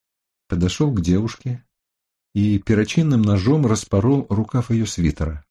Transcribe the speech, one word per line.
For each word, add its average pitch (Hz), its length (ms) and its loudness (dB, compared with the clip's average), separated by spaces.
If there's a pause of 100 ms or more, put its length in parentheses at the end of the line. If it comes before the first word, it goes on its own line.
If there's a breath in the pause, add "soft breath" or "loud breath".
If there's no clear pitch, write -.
(480)
подошёл 92 460 0
к 98 80 0
девушке 110 640 -2 (680)
и 104 260 2
перочинным 113 640 0
ножом 107 420 2
распорол 110 640 0
рукав 110 420 -2
её 113 140 0
свитера. 78 640 -4